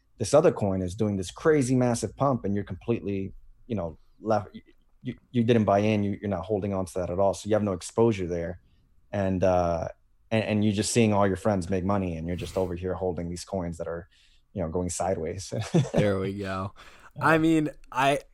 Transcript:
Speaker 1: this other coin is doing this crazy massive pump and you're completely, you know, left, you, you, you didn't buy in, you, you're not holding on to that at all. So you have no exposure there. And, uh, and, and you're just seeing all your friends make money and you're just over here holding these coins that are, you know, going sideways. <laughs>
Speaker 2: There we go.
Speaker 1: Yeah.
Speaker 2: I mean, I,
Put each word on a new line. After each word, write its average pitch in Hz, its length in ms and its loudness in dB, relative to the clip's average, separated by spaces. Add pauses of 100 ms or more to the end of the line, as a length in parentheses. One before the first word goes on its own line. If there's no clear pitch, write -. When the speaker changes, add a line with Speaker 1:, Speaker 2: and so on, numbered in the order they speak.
(200)
Speaker 1:
this 110 140 -4
other 156 200 6
coin 95 280 0
is 90 140 -4
doing 104 220 0
this 92 120 -6
crazy 139 460 2
massive 120 400 0
pump 135 300 0
and 101 100 -2
you're 101 80 -2
completely, 98 680 -6 (340)
you 120 80 -6
know, 85 220 -6 (240)
left, 104 340 -2
you, 107 60 -20 (420)
you, 127 120 -8 (160)
you 120 120 2
didn't 113 220 4
buy 101 140 6
in, 107 240 4
you, 101 180 -2
you're 104 80 -6
not 87 160 -4
holding 101 280 -2
on 95 120 -2
to - 140 -12
that 87 100 -2
at 90 100 -2
all. 98 140 4
So 104 160 -8
you 107 60 4
have 104 80 2
no 98 100 0
exposure 98 540 0
there. 87 320 -6 (520)
And, 95 320 0
uh, 87 440 2 (420)
and, 110 140 2
and 104 200 0
you're 107 100 4
just 104 180 0
seeing 113 200 4
all 101 140 4
your 95 120 2
friends 95 340 0
make 92 120 0
money 95 340 0
and 80 100 -8
you're 90 100 -4
just - 180 -8
over 90 200 -2
here 92 180 -4
holding 87 360 -4
these 87 140 -8
coins 87 360 -6
that 82 80 -8
are, 85 200 -8 (460)
you 98 80 -6
know, 80 80 -4
going 90 200 -4
sideways. 90 600 -4 (220)
<laughs> 151 200 2
Speaker 2:
There 101 260 2
we 95 180 -4
go. 95 360 -6 (440)
Speaker 1:
Yeah. 135 80 -2
Speaker 2:
I 160 140 4
mean, 160 320 2 (200)
I, 139 280 2 (140)